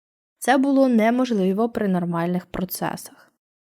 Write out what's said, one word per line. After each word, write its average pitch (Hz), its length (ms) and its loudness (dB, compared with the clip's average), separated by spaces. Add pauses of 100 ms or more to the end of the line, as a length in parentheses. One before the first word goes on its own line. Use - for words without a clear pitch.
(380)
Це 262 200 2
було 269 300 4
неможливо 226 800 2
при 220 200 -4
нормальних 175 580 -2
процесах. - 840 -10 (380)